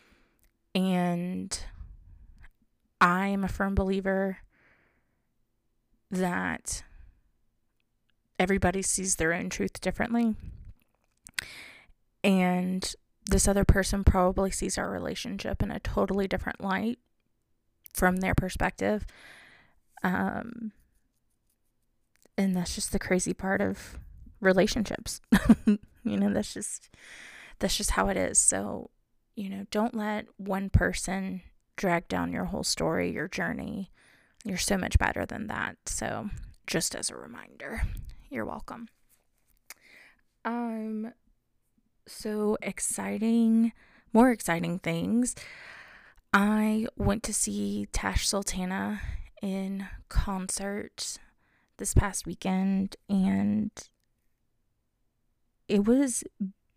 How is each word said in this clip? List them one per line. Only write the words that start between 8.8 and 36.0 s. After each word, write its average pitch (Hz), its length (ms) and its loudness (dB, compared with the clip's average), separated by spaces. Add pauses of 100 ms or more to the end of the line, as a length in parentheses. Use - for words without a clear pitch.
sees 185 340 -2
their 160 160 0
own 180 160 -4
truth - 320 -4
differently. 226 560 0 (1900)
And 185 720 2 (360)
this - 180 4
other 98 160 4
person 196 400 4
probably 185 460 4
sees - 280 -4
our 180 120 -2
relationship - 720 -6
in 202 80 -4
a - 100 -6
totally 196 480 0
different - 320 -4
light 196 380 -2 (920)
from 180 240 4
their 185 180 0
perspective. 190 720 0 (960)
Um, 190 720 -2 (1600)
and 196 200 2
that's 180 180 -2
just - 180 -6
the 196 60 2
crazy 185 360 0
part 190 260 -2
of - 380 -4 (420)
relationships. 190 800 4 (460)
<laughs> 208 120 6 (260)
You 214 120 -2
know, 202 160 2
that's 208 200 -2
just, - 360 -10 (720)
that's - 160 0
just - 160 0
how 196 160 4
it 196 80 0
is. - 200 0
So, - 540 0 (460)
you 196 120 -8
know, 196 220 -10
don't 214 240 0
let 214 320 -4 (100)
one 196 320 -4
person 185 760 2 (340)
drag 175 320 0
down 175 240 -2
your 175 140 -4
whole 180 180 -4
story, 170 480 0
your 160 160 -6
journey. 175 640 -6 (520)
You're 190 140 -6
so - 180 0
much - 220 0
better - 260 0
than - 220 -8
that. - 300 -6 (100)
So, 151 440 -6 (360)